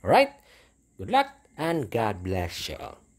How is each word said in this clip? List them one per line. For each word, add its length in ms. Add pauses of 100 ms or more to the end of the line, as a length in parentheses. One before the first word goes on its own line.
Alright? 240 (680)
Good 120
luck 240 (240)
and 320
God 320
bless 480
you 80
all. 240 (160)